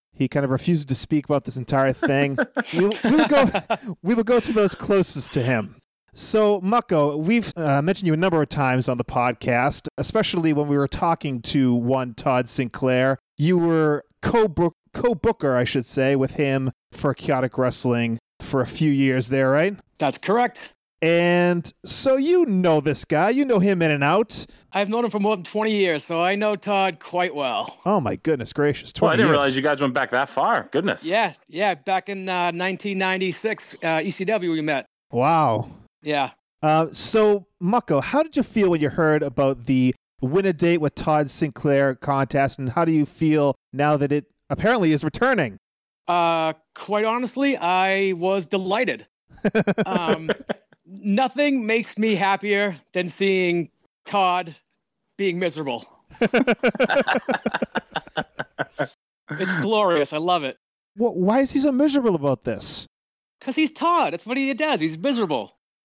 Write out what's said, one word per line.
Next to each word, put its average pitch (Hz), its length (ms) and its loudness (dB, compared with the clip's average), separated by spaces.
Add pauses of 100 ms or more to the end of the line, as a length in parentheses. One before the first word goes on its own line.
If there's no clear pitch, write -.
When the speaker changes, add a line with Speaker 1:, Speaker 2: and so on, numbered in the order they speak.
(140)
Speaker 1:
he 131 140 -2
kind 143 180 0
of 127 60 0
refuses 165 340 0
to 135 80 -4
speak 147 320 -2
about 143 200 0
this 127 120 -10
entire 135 340 2
thing. 139 460 0 (180)
Speaker 2:
<laughs> - 220 -6
Speaker 1:
We, 180 80 4
we 220 300 0
will 311 120 4
go, 277 220 4 (540)
we 190 100 0
will 226 100 2
go 240 160 4
to - 140 -4
those 208 220 2
closest - 580 -2
to 139 80 0
him. 117 340 -2 (380)
So, 208 480 2
Mucko, 170 560 2
we've, 190 400 0
uh, 143 240 2
mentioned 185 240 -2
you 160 80 4
a 156 40 2
number 165 220 2
of 147 100 0
times 131 380 0
on 127 120 -2
the 123 60 -2
podcast, 123 840 -2 (100)
especially 165 560 0
when 147 140 0
we 143 100 2
were 139 100 2
talking 156 540 -2
to 127 320 2
one 123 400 0
Todd 127 340 0
Sinclair. 131 680 0 (200)
You 170 200 2
were 160 480 2 (160)
co-book-, 175 560 0 (160)
co-booker, 135 600 0
I 123 80 2
should 123 240 -2
say, 135 280 0
with 131 200 -2
him 135 360 0 (200)
for 139 240 -2
Chaotic 131 420 -2
Wrestling 117 600 0 (200)
for 135 220 -2
a 117 60 0
few 156 240 0
years 135 380 2
there, 135 200 2
right? 165 300 0 (180)
Speaker 2:
That's 160 220 -2
correct. - 560 -2 (280)
Speaker 1:
And 175 680 2 (120)
so 262 320 0
you 330 300 4
know 180 340 2
this 143 260 -2
guy. 170 260 2
You 269 120 2
know 247 140 2
him 185 240 2
in 160 80 4
and 143 140 0
out. 185 420 0 (260)
Speaker 2:
I've 196 160 -2
known 233 180 -2
him 220 60 -2
for 214 80 -4
more 214 160 2
than 185 80 -10
twenty 220 320 -2
years, 175 280 0
so 170 180 -2
I 190 140 2
know 208 200 0
Todd 190 440 -2
quite 175 340 -4
well. 123 420 -4 (100)
Speaker 1:
Oh, 196 140 2
my 101 180 -2
goodness 117 360 -2
gracious. 147 480 -2
Speaker 3:
Well, 160 80 4
I 160 60 2
Speaker 1:
Twenty - 20 2
Speaker 3:
didn't - 120 4
Speaker 1:
years. - 20 4
Speaker 3:
realize 139 240 2
you 135 80 -2
guys 147 180 0
went 135 140 0
back 131 160 -2
that 131 180 0
far. 165 420 0
Goodness. 160 320 -2
Speaker 2:
Yeah, 196 300 0 (140)
yeah. 185 260 -2
Back 185 360 -4
in, 190 200 -8
uh, 175 220 -2
nineteen 185 480 -4
ninety-six, 185 840 -4
uh, 160 200 0
E 190 80 -4
C 185 140 -6
W 180 260 -2
we 160 100 -4
met. 147 240 -4 (260)
Speaker 1:
Wow. 127 600 2 (320)
Speaker 2:
Yeah. 143 280 -2 (300)
Speaker 1:
Uh, 156 320 2
so, 208 540 2 (120)
Mucko, 180 420 0
how 285 200 0
did 320 160 -2
you 262 60 0
feel 196 260 0
when 165 120 2
you 147 80 0
heard 156 340 2
about 135 420 -2
the 127 300 2 (260)
Win 165 240 0
a 185 80 2
Date 170 280 2
with 156 120 -2
Todd 151 380 0
Sinclair 139 640 0
contest, 139 640 -2
and 131 100 -4
how 165 160 0
do 165 60 2
you 151 160 2
feel 151 480 2 (180)
now 147 240 2
that 139 140 0
it 147 140 0 (260)
apparently 196 400 2
is 147 120 0
returning? 160 540 0 (500)
Speaker 2:
Uh, 165 460 0 (220)
quite 208 300 -2
honestly, 254 520 -2
I 190 560 0
was 185 320 -2
delighted. 190 640 -4 (360)
Speaker 1:
<laughs> 202 440 0
Speaker 2:
Um, 165 420 -2 (560)
nothing 247 800 0
makes 226 320 -2
me 220 180 2
happier 196 600 0 (180)
than 180 140 -4
seeing 180 600 0 (360)
Todd 180 480 -2 (640)
being 180 220 -2
miserable. 151 440 -4 (360)
Speaker 1:
<laughs> 226 100 0 (3000)
Speaker 2:
It's 185 300 -4
glorious. 190 520 2
I 151 40 -4
love 170 260 0
it. 131 140 -8 (380)
Speaker 1:
Wh-, 226 200 0
why 196 240 2
is 269 120 0
he 285 80 0
so 285 120 2
miserable 262 440 2
about 139 280 -2
this? - 420 -6 (540)
Speaker 2:
'Cause - 160 -6
he's 311 160 2
Todd. 320 420 0
That's 170 120 -10
what 247 120 -4
he 269 160 -2
does. 285 260 -2
He's 160 180 -2
miserable. 175 600 -2 (260)